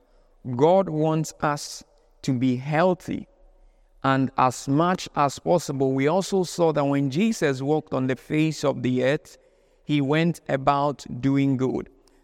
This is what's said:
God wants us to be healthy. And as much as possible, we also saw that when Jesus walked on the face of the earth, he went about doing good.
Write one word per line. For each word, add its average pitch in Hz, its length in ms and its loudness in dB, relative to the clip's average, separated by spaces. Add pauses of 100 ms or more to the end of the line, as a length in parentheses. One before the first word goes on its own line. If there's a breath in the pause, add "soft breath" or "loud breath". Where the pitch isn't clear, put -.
(560)
God 175 320 4
wants 156 520 -2
us - 440 -4 (380)
to 135 100 -2
be 123 240 0
healthy. 156 680 -2 (800)
And 135 320 2
as 127 320 0
much 170 460 0
as 143 240 0
possible, 139 540 0
we 135 160 2
also 185 340 0
saw 165 300 0
that 151 120 0
when 139 260 0
Jesus 147 520 0
walked 147 320 -2
on 131 120 0
the 131 100 -2
face 156 480 -2
of 131 180 -2
the 127 220 0
earth, 143 340 -2 (460 soft breath)
he 147 160 0
went 156 480 0
about 143 560 0 (160)
doing 139 360 2
good. 127 320 -2 (360 soft breath)